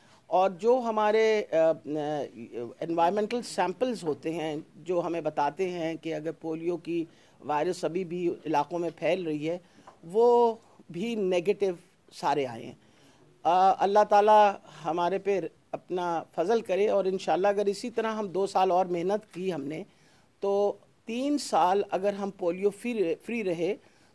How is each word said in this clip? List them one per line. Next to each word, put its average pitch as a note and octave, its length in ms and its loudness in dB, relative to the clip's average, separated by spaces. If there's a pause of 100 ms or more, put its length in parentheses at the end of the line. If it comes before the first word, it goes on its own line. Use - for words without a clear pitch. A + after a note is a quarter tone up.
(300)
और F#3 220 4
जो A3 280 2
हमारे, A3 640 2
अ, - 120 -6
अ, D#3+ 100 4 (1160)
एनवायरमेंटल F#3+ 600 0
सैंपल्स F#3+ 600 -2
होते D#3 280 -4
हैं, D#3+ 340 -6 (100)
जो E3+ 240 -2
हमें E3 220 -2
बताते D3+ 480 -2
हैं D#3+ 280 -4
कि D#3+ 140 -8
अगर D#3 200 -6
पोलियो E3 440 -6
की E3 320 -6 (360)
वायरस D#3 400 -2
अभी E3+ 200 -2
भी F3 260 -4 (160)
इलाकों D3+ 320 -2
में E3+ 120 -4
फैल E3+ 360 -2
रही D3+ 200 -4
है, F3 140 -4 (440)
वो A#3 560 4 (320)
भी G#3+ 240 -4
नेगेटिव F#3 640 0 (340)
सारे D3 320 0
आए A#2+ 200 -10
हैं। - 160 -16 (640)
अ, F#3 380 6
अल्लाह G3+ 220 6
ताला G#3 640 6
हमारे F3 520 -2
पे F#3+ 320 -2 (240)
अपना F3 520 -6 (100)
फजल G#3 240 2
करे G3 280 0
और G3 180 2
इंशाल्लाह F#3+ 460 0
अगर G3+ 160 0
इसी G3+ 220 -4
तरह A3 200 -2
हम G#3+ 180 -4
दो F3+ 180 -2
साल F#3 260 0
और F#3 140 2
मेहनत F3+ 380 -2 (100)
की F#3 160 -6
हमने, D#3 360 -8 (560)
तो G3+ 380 0 (260)
तीन C4+ 320 -2
साल F#3+ 540 2
अगर G3 220 0
हम G3 160 -6
पोलियो F#3 400 -2
फ्री, G3+ 440 -2
फ्री A3+ 280 -6
रहे, F3 320 -2 (400)